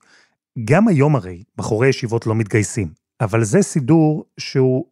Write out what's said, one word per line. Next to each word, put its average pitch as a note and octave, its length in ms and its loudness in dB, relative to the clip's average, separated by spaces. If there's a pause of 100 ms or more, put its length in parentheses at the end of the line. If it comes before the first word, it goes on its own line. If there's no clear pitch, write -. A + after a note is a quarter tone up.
(640)
גם F#3 240 4
היום D3 280 2
הרי F#2 260 -8 (140)
בחורי A2+ 320 0
ישיבות A#2 380 -2
לא A2 80 0
מתגייסים, G#2+ 580 -2 (280)
אבל A2+ 240 0
זה E3 180 2
סידור D#3 640 0 (140)
שהוא C3 540 -2